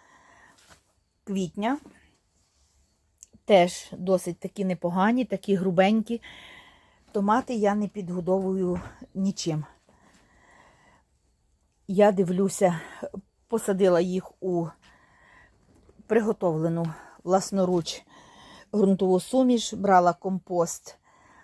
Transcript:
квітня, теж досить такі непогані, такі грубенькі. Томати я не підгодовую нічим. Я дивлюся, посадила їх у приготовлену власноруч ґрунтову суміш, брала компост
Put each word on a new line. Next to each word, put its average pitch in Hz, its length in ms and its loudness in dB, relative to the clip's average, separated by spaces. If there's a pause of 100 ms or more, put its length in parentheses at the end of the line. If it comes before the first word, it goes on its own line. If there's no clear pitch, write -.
(1200)
квітня, 202 540 -4 (1700)
теж 180 460 4
досить 185 480 -2
такі 190 260 -8
непогані, 190 600 0
такі 196 300 -2
грубенькі. 190 680 0 (920)
Томати 220 420 0
я 208 220 2
не 208 120 -2
підгодовую 185 960 -2 (320)
нічим. 170 520 -4 (2250)
Я 202 240 4
дивлюся, 180 680 0 (680)
посадила 190 540 2
їх 180 420 -6
у 175 240 -2 (1400)
приготовлену 170 840 -2 (300)
власноруч 180 800 0 (680)
ґрунтову 190 460 2
суміш, 247 540 0
брала 180 400 4
компост 175 840 -4 (460)